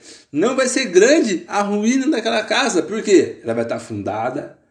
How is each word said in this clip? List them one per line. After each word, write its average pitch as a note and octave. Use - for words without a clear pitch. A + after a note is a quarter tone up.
não G3
vai B3+
ser C4
grande G#3+
a G3+
ruína G#3+
daquela A3+
casa. A#3
Por G3+
quê? E3+
Ela A#2
vai A#2
estar A2+
fundada A2